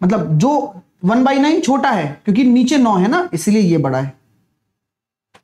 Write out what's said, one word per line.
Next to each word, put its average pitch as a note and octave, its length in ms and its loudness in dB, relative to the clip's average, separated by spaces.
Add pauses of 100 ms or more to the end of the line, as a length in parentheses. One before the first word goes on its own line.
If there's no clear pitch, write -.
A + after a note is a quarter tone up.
मतलब F3 360 0
जो C4+ 360 -2 (300)
वन A#3 200 2
बाई C4+ 140 0
नाइन D4+ 220 0
छोटा C4+ 300 0
है, D3+ 340 -6
क्योंकि G#3+ 200 0
नीचे B3+ 340 2
नौ A3 180 2
है F#3 120 2
ना, F4+ 260 -2
इसलिए G#3 280 0
ये F3 160 2
बड़ा C3+ 200 -2
है। C3+ 200 -8 (1300)